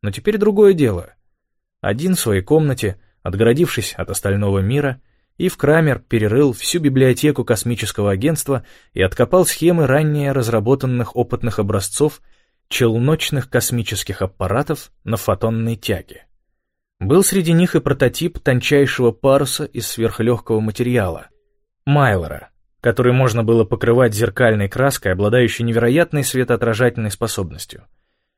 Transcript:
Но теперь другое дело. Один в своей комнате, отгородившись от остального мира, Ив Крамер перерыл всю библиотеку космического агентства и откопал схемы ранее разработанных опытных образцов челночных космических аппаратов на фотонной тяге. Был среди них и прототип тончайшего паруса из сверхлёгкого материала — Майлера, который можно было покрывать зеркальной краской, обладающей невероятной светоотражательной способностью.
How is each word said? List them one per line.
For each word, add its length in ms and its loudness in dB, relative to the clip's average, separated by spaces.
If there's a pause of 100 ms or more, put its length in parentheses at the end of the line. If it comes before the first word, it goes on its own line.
Но 80 -4
теперь 260 -2
другое 380 4
дело. 400 -2 (640)
Один 340 -2
в 60 -4
своей 220 0
комнате, 580 0 (220)
отгородившись 720 0
от 160 -10
остального 480 -2
мира, 420 -2 (380)
Ив 180 -2
Крамер 440 2
перерыл 520 2
всю 280 -4
библиотеку 640 2
космического 640 -2
агентства 540 -2 (280)
и 80 -6
откопал 460 2
схемы 400 0
ранее 460 0
разработанных 840 -2
опытных 460 -4
образцов 600 -2 (480)
челночных 800 0
космических 720 -4
аппаратов 680 -4 (140)
на 120 -4
фотонной 600 -2
тяге. 500 -8 (720)
Был 240 4
среди 300 0
них 240 2
и 40 4
прототип 600 -2
тончайшего 720 2
паруса 520 0
из 220 -10
сверхлёгкого 720 -2
материала — 680 -2 (580)
Майлера, 640 0 (300)
который 320 2
можно 320 2
было 200 4
покрывать 500 2
зеркальной 540 0
краской, 440 -2
обладающей 520 0
невероятной 600 0
светоотражательной 880 -2
способностью. 720 -8 (540)